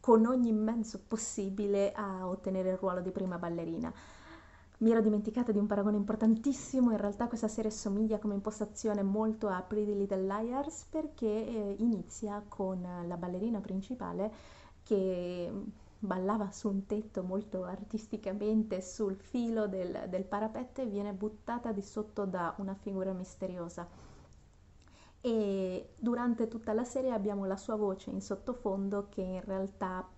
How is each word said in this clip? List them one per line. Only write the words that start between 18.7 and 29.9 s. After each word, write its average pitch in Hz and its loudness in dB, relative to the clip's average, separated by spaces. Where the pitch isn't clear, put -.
sul 196 -2
filo 226 0
del, 185 -2
del 185 -2
parapetto 220 -4
e 254 0
viene 202 -2
buttata 214 -4
di 202 -2
sotto 214 -4
da 180 0
una 190 -4
figura 190 -2
misteriosa. 180 -8
E 196 0
durante 233 2
tutta 226 -4
la 240 2
serie 254 0
abbiamo 202 0
la 190 0
sua 220 -2
voce 196 0
in 190 -2
sottofondo 202 -2
che - -4
in 185 -2
realtà 190 -2